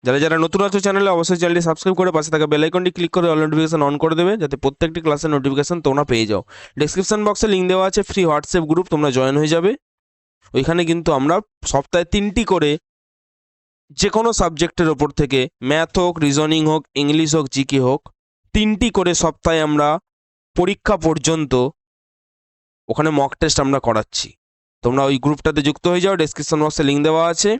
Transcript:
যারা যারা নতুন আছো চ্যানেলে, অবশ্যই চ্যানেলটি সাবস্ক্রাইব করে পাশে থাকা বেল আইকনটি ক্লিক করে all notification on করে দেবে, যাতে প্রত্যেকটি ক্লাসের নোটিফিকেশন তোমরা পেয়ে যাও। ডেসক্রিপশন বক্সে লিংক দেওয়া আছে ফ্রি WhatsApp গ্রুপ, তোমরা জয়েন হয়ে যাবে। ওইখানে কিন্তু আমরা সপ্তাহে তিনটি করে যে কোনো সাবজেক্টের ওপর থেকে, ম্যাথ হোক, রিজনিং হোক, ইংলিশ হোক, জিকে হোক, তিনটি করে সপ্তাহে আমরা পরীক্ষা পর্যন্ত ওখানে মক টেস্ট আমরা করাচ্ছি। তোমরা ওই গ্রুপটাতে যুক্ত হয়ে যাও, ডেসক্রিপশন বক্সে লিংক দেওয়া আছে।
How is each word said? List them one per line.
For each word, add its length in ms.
যারা 200
যারা 220
নতুন 220
আছো 180
চ্যানেলে, 300
অবশ্যই 260
চ্যানেলটি 260
সাবস্ক্রাইব 340
করে 140
পাশে 180
থাকা 180
বেল 140
আইকনটি 300
ক্লিক 200
করে 160
all 120
notification 440
on 160
করে 160
দেবে, 140
যাতে 200
প্রত্যেকটি 420
ক্লাসের 300
নোটিফিকেশন 500
তোমরা 260
পেয়ে 200
যাও। 100
ডেসক্রিপশন 480
বক্সে 260
লিংক 180
দেওয়া 180
আছে 200
ফ্রি 120
WhatsApp 400
গ্রুপ, 220
তোমরা 240
জয়েন 220
হয়ে 160
যাবে। 160
ওইখানে 360
কিন্তু 200
আমরা 160
সপ্তাহে 420
তিনটি 300
করে 180
যে 160
কোনো 140
সাবজেক্টের 540
ওপর 140
থেকে, 200
ম্যাথ 320
হোক, 120
রিজনিং 360
হোক, 100
ইংলিশ 360
হোক, 80
জিকে 320
হোক, 140
তিনটি 320
করে 140
সপ্তাহে 440
আমরা 200
পরীক্ষা 400
পর্যন্ত 480
ওখানে 200
মক 200
টেস্ট 260
আমরা 220
করাচ্ছি। 400
তোমরা 260
ওই 140
গ্রুপটাতে 440
যুক্ত 240
হয়ে 140
যাও, 160
ডেসক্রিপশন 420
বক্সে 260
লিংক 180
দেওয়া 240
আছে। 280